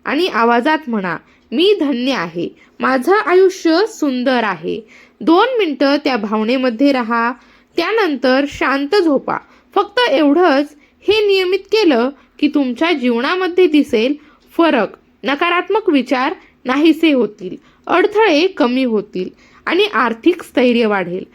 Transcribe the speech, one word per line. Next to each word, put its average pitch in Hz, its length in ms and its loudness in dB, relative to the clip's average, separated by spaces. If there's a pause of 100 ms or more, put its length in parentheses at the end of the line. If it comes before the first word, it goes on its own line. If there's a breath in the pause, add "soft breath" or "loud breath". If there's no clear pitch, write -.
आणि 302 220 -2
आवाजात 240 600 0
म्हणा, 190 300 -4 (360 soft breath)
"मी 349 280 2
धन्य 269 320 -2
आहे, 170 360 -6 (320 soft breath)
माझं 262 340 0
आयुष्य 370 720 2
सुंदर 254 560 -2
आहे." 175 360 -6 (400 soft breath)
दोन 339 260 2 (120)
मिनिटं 294 380 0
त्या 294 200 -2
भावनेमध्ये 226 760 0
राहा, 233 400 -2 (440 soft breath)
त्यानंतर 320 720 0
शांत 285 560 -2
झोपा. 294 320 0 (380 soft breath)
फक्त 403 340 -2
एवढंच, 294 580 2 (420 soft breath)
हे 427 180 2
नियमित 381 320 0
केलं 302 520 2 (280 soft breath)
की 294 100 0
तुमच्या 285 440 0
जीवनामध्ये 320 760 0
दिसेल 277 480 2 (420 soft breath)
फरक. 311 320 2 (360)
नकारात्मक 359 640 -2
विचार 277 460 0 (300 soft breath)
नाहीसे 302 480 2
होतील, 208 440 -4 (300 soft breath)
अडथळे 381 600 2
कमी 262 380 0
होतील 202 440 -4 (380 soft breath)
आणि 359 180 0
आर्थिक 269 580 0
स्थैर्य 240 440 0
वाढेल. 185 380 -4 (100)